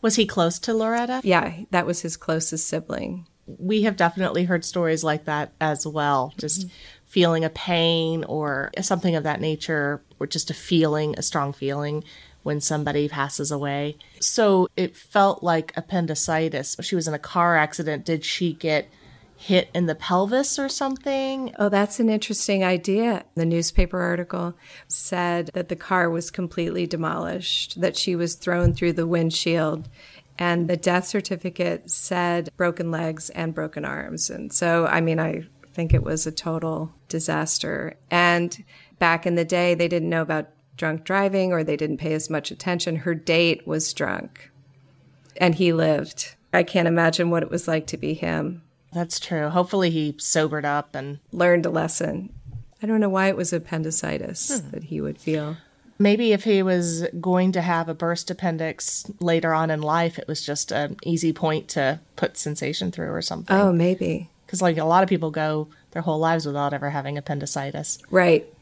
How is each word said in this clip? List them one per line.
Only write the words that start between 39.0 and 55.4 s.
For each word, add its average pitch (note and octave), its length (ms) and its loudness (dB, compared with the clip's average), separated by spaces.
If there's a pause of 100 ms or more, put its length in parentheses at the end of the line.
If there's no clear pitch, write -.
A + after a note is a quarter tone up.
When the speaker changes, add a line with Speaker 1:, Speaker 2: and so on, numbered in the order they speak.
Speaker 2:
in F3 100 2
the E3+ 100 2
day, F3 300 2
they E3+ 120 0
didn't E3 220 0
know E3 120 0
about D#3 280 -4 (280)
drunk D#3+ 260 -4
driving, F#3+ 500 2
or D#3+ 100 2
they D#3 140 0
didn't D#3 200 -2
pay D#3 160 -2
as D#3 180 -2
much D3+ 180 -4
attention. E3+ 480 -2
Her E3+ 160 -2
date E3 540 2
was D#3 260 -2
drunk, - 560 -6 (880)
and F3 180 4
he F3 180 4
lived. D#3 600 0 (180)
I F3 100 6
can't E3+ 240 2
imagine E3 420 4
what E3 140 2
it - 80 -6
was - 160 -2
like D#3+ 200 0
to - 100 -8
be D3 160 -4
him. E3 500 -4 (280)
Speaker 1:
That's E3+ 280 -4
true. D3+ 300 -2
Hopefully F3+ 420 2
he D3+ 280 -2
sobered D3+ 460 2
up D3 300 -2
and C#3+ 240 -8 (120)
Speaker 2:
learned F3 340 4
a E3+ 60 0
lesson. E3 600 -2 (500)
I G#3+ 60 -6
don't A3 120 2
know G#3 100 4
why F#3+ 180 2
it G3 100 2
was F3 160 -2
appendicitis E3 1080 -2
Speaker 1:
Hmm. C#3+ 100 -12
Speaker 2:
that D#3 140 -10
he D3+ 160 -6
would D3 180 -6
feel. D#3 380 -4 (460)